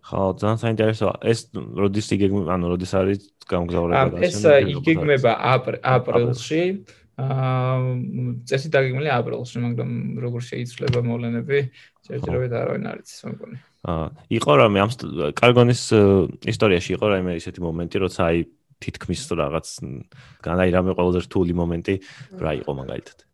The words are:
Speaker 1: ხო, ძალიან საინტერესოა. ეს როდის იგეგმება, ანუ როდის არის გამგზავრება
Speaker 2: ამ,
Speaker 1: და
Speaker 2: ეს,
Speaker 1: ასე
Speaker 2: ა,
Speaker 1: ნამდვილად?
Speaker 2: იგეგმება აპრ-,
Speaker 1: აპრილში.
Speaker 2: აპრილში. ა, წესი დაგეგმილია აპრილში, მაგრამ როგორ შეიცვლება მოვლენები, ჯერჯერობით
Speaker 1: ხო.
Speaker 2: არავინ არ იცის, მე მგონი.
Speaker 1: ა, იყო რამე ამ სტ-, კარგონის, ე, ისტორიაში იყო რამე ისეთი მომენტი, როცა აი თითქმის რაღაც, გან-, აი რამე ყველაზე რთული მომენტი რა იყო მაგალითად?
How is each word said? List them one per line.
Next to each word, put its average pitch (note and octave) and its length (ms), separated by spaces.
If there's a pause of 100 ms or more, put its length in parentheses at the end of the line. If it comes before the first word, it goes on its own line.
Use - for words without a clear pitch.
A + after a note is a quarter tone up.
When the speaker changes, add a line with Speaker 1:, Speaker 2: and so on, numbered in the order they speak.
Speaker 1:
ხო, F#2 320
ძალიან A2 240
საინტერესოა. A2 600
ეს A2+ 280
როდის F#2+ 640
იგეგმება, G2 400
ანუ F2+ 180
როდის F2+ 240
არის G2 260 (220)
გამგზავრება F2 560
Speaker 2:
ამ, C3+ 140
Speaker 1:
და - 80
Speaker 2:
ეს, - 180
Speaker 1:
ასე - 80
Speaker 2:
ა, D#3 60
Speaker 1:
ნამდვილად? A#2 240
Speaker 2:
იგეგმება C#3 580 (100)
აპრ-, B2+ 380
Speaker 1:
აპრილში. B2 800
Speaker 2:
აპრილში. F3 40 (480)
ა, C3 140 (1120)
წესი C#3 280
დაგეგმილია C3+ 460
აპრილში, A#2+ 440
მაგრამ A#2+ 320 (260)
როგორ A#2+ 260
შეიცვლება A#2+ 580
მოვლენები, A#2+ 580 (420)
ჯერჯერობით B2+ 520
Speaker 1:
ხო. A#2 80
Speaker 2:
არავინ C3+ 240
არ - 140
იცის, - 220
მე - 120
მგონი. - 240 (220)
Speaker 1:
ა, - 140 (340)
იყო A2+ 260
რამე A2+ 280
ამ G#2 120
სტ-, D2+ 400
კარგონის, B2 540
ე, G#2+ 160 (400)
ისტორიაში F#2 480
იყო F#2 180
რამე F2+ 240
ისეთი F2 300
მომენტი, E2+ 340
როცა F#2+ 240
აი E2+ 180 (440)
თითქმის - 380 (100)
რაღაც, D2+ 360 (720)
გან-, E2+ 220
აი F#2 80
რამე F#2 240
ყველაზე F2+ 300
რთული F2 320
მომენტი E2+ 400 (400)
რა E2 180
იყო D2 200
მაგალითად? - 460 (160)